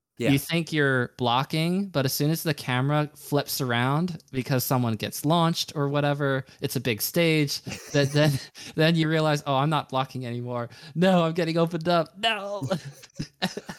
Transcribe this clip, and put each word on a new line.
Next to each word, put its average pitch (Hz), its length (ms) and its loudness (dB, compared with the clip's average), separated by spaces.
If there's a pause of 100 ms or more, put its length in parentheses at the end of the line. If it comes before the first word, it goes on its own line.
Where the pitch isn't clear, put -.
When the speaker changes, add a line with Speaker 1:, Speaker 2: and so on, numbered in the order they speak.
(180)
Speaker 1:
Yeah. 120 140 2
Speaker 2:
You 139 80 4
think 165 320 -4
you're 135 460 2
blocking, 160 720 0
but 139 160 0
as 131 80 -2
soon 147 180 0
as 165 120 -4
the 160 100 0
camera 143 600 0
flips - 440 -2
around 139 720 0
because 131 320 0
someone 123 320 0
gets - 300 -6
launched 165 500 0
or 143 140 -2
whatever, 143 560 0 (160)
it's 143 160 -4
a - 20 -2
big 117 220 -2
stage, 160 600 0 (300)
that 143 200 2
Speaker 1:
<laughs> - 20 -4
Speaker 2:
then, 147 180 4 (440)
then 160 200 4
you 160 140 2
realize, 156 360 2
"Oh, 139 100 0
I'm 139 140 2
not 147 200 -2
blocking 131 360 -2
anymore. 120 440 -6 (260)
No, 180 300 6
I'm 160 80 0
getting 165 240 0
opened 165 320 0
up. 170 280 0
No." 220 500 -2
<laughs> 190 120 -2 (1000)